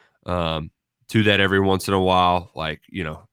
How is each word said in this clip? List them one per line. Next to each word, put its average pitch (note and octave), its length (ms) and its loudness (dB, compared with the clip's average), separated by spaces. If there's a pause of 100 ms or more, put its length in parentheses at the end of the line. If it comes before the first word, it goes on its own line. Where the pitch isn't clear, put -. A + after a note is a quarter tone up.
(240)
um, E2 460 -4 (380)
to A2 160 2
that G2+ 160 4
every G2 200 2
once F#2+ 280 0
in G2 60 0
a F#2+ 60 2
while. F2+ 540 2
Like, D#2 340 -8
you F#2 160 -10
know, D#2 280 -12